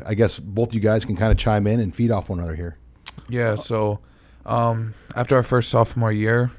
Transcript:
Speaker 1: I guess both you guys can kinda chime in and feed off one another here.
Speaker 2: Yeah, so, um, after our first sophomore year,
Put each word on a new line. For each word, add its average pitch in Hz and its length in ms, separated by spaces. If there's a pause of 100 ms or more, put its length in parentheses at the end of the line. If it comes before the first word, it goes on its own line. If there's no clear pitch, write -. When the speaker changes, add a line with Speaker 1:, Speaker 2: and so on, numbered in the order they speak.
Speaker 1:
I 107 100
guess 104 220
both 117 360
you 110 80
guys 107 240
can 104 100
kinda 110 200
chime 104 300
in 110 140
and 101 160
feed 117 160
off 95 160
one 90 120
another 82 160
here. 87 220 (520)
Speaker 2:
Yeah, 117 260
so, 107 460 (440)
um, 113 480 (220)
after 123 220
our 123 60
first 123 260
sophomore 117 420
year, 113 480